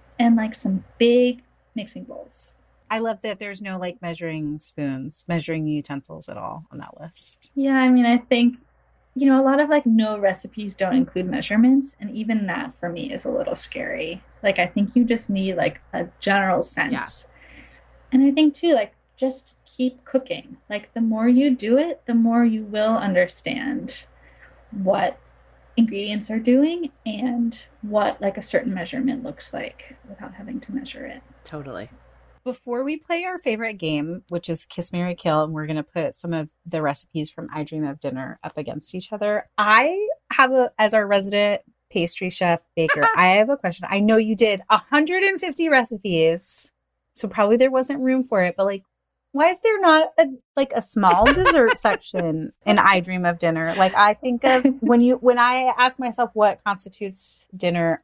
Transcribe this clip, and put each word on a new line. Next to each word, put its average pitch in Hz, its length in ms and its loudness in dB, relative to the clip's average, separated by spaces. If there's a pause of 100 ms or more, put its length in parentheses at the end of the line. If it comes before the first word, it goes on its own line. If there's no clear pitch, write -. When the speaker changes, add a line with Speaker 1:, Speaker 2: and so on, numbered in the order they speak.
(180)
Speaker 1:
and, 233 180 4
like, 220 200 -2
some 190 280 -4 (140)
big 247 460 4 (320)
mixing 226 300 -12
bowls. - 500 -20 (340)
Speaker 2:
I 220 100 -4
love 226 220 -6
that 208 180 -8
there's 202 220 -12
no, 190 160 -10
like, 180 240 -8
measuring 160 580 -8
spoons, 139 680 -8
measuring 160 400 -4
utensils 147 600 -8
at - 100 -14
all - 340 -12
on - 80 -16
that - 200 -20
list. - 540 -10
Speaker 1:
Yeah, 269 220 0
I 254 140 4
mean, 247 160 6
I 240 120 4
think, 240 400 2 (560)
you 269 140 2
know, 262 120 6
a 269 40 4
lot 277 160 4
of, 294 100 2
like, 294 160 2
no 220 320 2
recipes 196 560 -4
don't 190 220 -2
include - 320 -2
measurements. 233 720 2
And 208 120 -12
even 214 360 -2
that 175 260 -6
for 175 160 -8
me 170 220 -8
is - 140 -10
a - 40 -4
little - 260 -4
scary. - 680 -10 (180)
Like, 196 160 0
I 180 80 0
think - 300 -2
you 240 80 4
just 226 260 -2
need, 190 260 -2
like, 170 260 -2 (120)
a 175 140 -6 (120)
general 190 440 0
sense. - 640 -4
Speaker 3:
Yeah. - 60 -20 (800)
Speaker 1:
And 262 100 6
I 277 80 4
think 294 240 4
too, 339 180 2
like, 220 200 0 (240)
just - 340 -6 (140)
keep 254 400 -4
cooking. - 520 -6 (120)
Like, 208 240 -10
the 226 80 -4
more 226 260 0
you 262 280 4
do 233 220 0
it, 330 280 -2
the 240 100 -4
more 233 300 4
you 220 180 0
will 214 320 -2
understand - 1080 -4 (680)
what 190 480 -2 (560)
ingredients 208 560 -2
are 220 80 -4
doing 285 520 2 (140)
and 233 600 -6 (160)
what, 208 400 -2
like, 196 160 -4
a 196 40 -10
certain - 320 -2
measurement 254 500 -6
looks - 300 -12
like - 440 -14 (100)
without 202 280 -18
having 214 260 -12
to - 120 -16
measure 269 320 -12
it. - 160 -16 (220)
Speaker 3:
Totally. 135 460 -14 (560)
Speaker 2:
Before 247 380 -8
we 302 120 -4
play 339 300 -6
our 370 120 -8
favorite 226 400 -4
game, 160 520 -4
which 175 200 -6
is 165 160 -2
Kiss, - 280 -4
Marry, 175 220 -4
Kill, 156 280 0
and 156 100 -4
we're 151 140 -8
gonna 156 160 -4
put 156 320 -6
some 170 180 -4
of 156 140 -4 (180)
the 165 160 -6
recipes 151 480 -4
from - 240 -16
I 151 100 -8
Dream 151 200 -8
of 143 160 -8
Dinner 131 420 -8
up - 160 -12
against - 380 -10
each - 160 -10
other, 208 460 -4
I 262 500 4 (240)
have 262 220 4
a, 254 260 4
as 214 140 4
our 214 120 4
resident 202 560 0 (300)
pastry 180 380 -4
chef 170 320 0 (160)
baker, 571 320 0
Speaker 3:
<laughs> 440 80 0
Speaker 2:
I 180 140 6
have 214 180 4
a 285 80 0
question. 180 320 -8
I 196 100 -2
know 220 160 4
you 220 200 2
did 208 340 2
a 214 80 4
hundred 311 460 0
and 392 180 0
fifty 330 260 -4
recipes, 185 1000 0 (460)
so - 120 -6
probably 214 300 2
there 262 140 4
wasn't 262 280 -2
room 262 240 0
for 214 200 0
it, 180 120 -2
but, 196 100 0
like, 196 180 -4 (500)
why 294 140 4
is 359 120 0
there 440 220 2
not 320 360 4
a, 320 80 6 (300)
like, 277 180 -2
a 226 80 0
small 196 440 4
Speaker 3:
<laughs> 285 80 6
Speaker 2:
dessert 330 440 4
section 175 760 -4 (120)
in 202 140 4
I 190 220 4
Dream 180 240 -6
of 175 140 0
Dinner? 165 360 -2
Like, 190 180 2
I 208 200 6
think 247 320 -4
of 262 180 4
Speaker 3:
<laughs> 269 160 2
Speaker 2:
when 240 220 4
you, 247 160 4
when 247 200 4
I 254 400 2
ask 254 220 2
myself 240 340 -2
what 208 300 2
constitutes 196 800 -8 (100)
dinner, 175 480 0